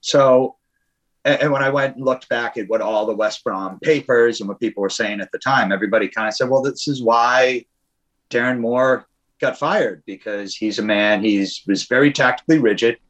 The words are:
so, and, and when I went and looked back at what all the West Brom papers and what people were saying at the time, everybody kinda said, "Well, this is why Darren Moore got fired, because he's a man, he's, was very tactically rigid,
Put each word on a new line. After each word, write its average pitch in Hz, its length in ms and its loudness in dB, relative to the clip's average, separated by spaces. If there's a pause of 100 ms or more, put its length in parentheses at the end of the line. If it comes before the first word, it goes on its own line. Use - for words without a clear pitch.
so, 135 560 4 (680)
and, 139 180 2
and 143 100 2
when 135 120 0
I 135 60 0
went 135 260 -2
and 131 100 -6
looked 127 240 -2
back 117 280 -4
at 101 100 -6
what 107 140 0
all 107 260 -2
the 110 80 -2
West 107 280 -4
Brom 95 360 -8
papers 120 640 2
and 98 60 -8
what 101 120 -10
people 107 220 -4
were 98 80 0
saying 104 320 -6
at - 100 -14
the 90 80 -8
time, 123 320 0
everybody 101 360 0
kinda 107 240 -6
said, 127 180 -2
"Well, 135 120 2
this 135 260 -6
is 135 140 -6
why 123 640 2 (640)
Darren 123 300 -2
Moore 123 480 0 (320)
got 131 180 -2
fired, 143 480 -2
because 101 500 -10
he's 107 240 -4
a 107 40 -2
man, 104 400 0
he's, 101 440 0
was 98 180 0
very 139 260 4
tactically 135 460 2
rigid, 117 400 2 (120)